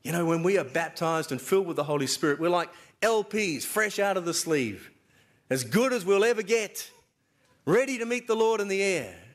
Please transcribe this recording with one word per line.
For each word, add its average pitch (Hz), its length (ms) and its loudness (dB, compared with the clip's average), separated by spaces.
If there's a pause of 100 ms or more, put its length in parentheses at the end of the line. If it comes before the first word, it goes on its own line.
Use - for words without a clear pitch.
You - 80 -6
know, 170 120 0
when 165 200 0
we 190 160 4
are 151 40 -2
baptised 160 680 -2
and 123 100 -4
filled 196 240 2
with 160 120 -4
the 147 80 -2
Holy 147 200 0
Spirit, 147 340 0
we're 165 100 0
like 175 200 0 (320)
L 220 220 2
Ps, 202 420 -2
fresh 214 320 -2
out 202 200 2
of 175 80 -4
the 170 100 -2
sleeve, 131 560 -2 (580)
as 127 140 0
good 226 300 2
as 202 120 -2
we'll 196 180 4
ever 226 200 2
get, 214 480 -2 (760)
ready 254 320 2
to 226 80 -4
meet 240 220 -4
the 220 80 2
Lord 220 260 2
in 202 60 -2
the 196 160 0
air 143 320 -2 (200)